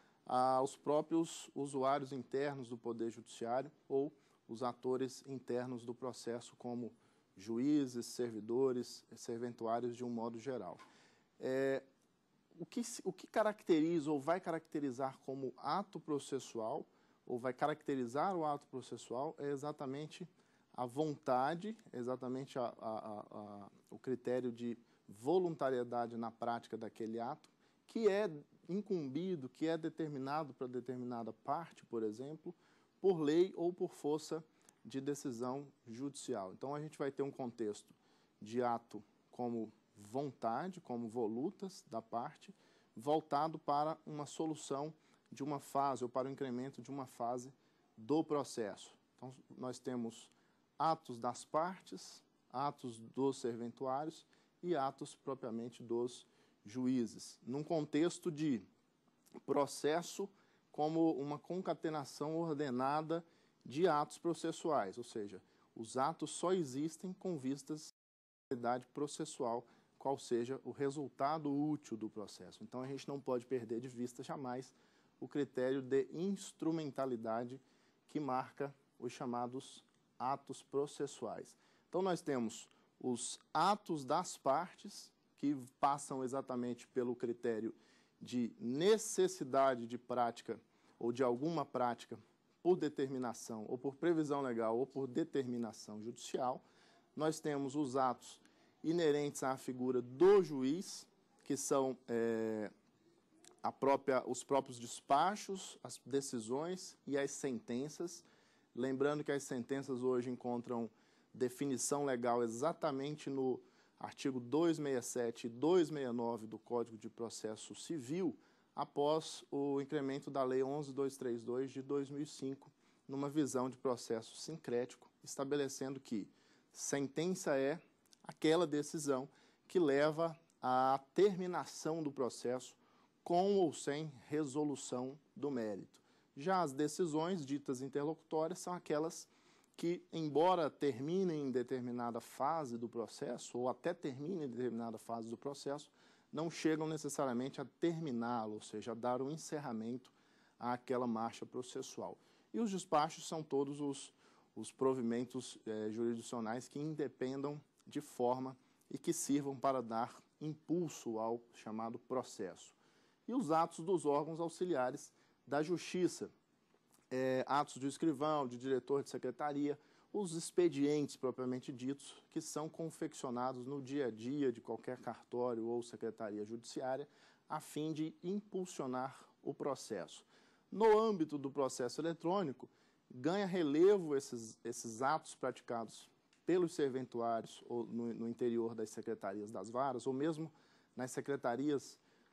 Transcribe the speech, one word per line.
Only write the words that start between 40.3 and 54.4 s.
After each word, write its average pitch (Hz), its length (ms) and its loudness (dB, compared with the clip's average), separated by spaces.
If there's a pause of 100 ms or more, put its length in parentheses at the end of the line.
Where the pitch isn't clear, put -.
como 120 300 -6
volutas 123 840 -2
da 113 100 -4
parte, 143 540 -6 (400)
voltado 151 640 2
para 151 460 2
uma 147 200 -6
solução 151 680 -4 (360)
de 127 140 -8
uma 143 160 0
fase 135 460 0
ou 117 40 0
para 131 200 0
o - 20 -6
incremento 131 500 -4
de 120 80 -12
uma 139 160 -6
fase 123 460 -4 (460)
do 135 260 2
processo. 127 720 -2 (220)
Então, 127 180 -12 (220)
nós 127 200 -6
temos 120 540 -6 (480)
atos 147 400 0
das 120 240 -4
partes, - 800 -4 (260)
atos 131 480 -4
dos 131 440 0
serventuários 131 840 -4 (380)